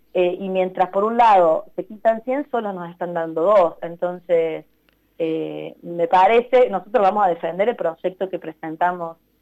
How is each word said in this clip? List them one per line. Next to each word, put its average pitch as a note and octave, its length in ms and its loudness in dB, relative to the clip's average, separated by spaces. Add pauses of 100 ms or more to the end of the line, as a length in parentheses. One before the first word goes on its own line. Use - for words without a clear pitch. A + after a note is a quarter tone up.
(140)
eh, F3+ 260 0
y G3 100 -8
mientras F#3 400 -2
por G3 140 -2
un A3+ 140 -2
lado F#3+ 480 4 (100)
se F3 100 -8
quitan A3 380 -2
cien, C#4 260 -4
solo G#3+ 240 -4
nos F3 160 -10
están F3 240 -8
dando E3 280 -4
dos. F#3 400 4
Entonces, E3+ 840 -4 (540)
eh, D#3 640 -6
me E3+ 240 -4
parece, A#3 600 4
nosotros G3+ 340 -2
vamos G3+ 220 2
a F#3 40 2
defender F3 400 -2
el A#3+ 60 -2
proyecto F#3 540 -6
que F3 100 -8
presentamos E3 760 -6 (240)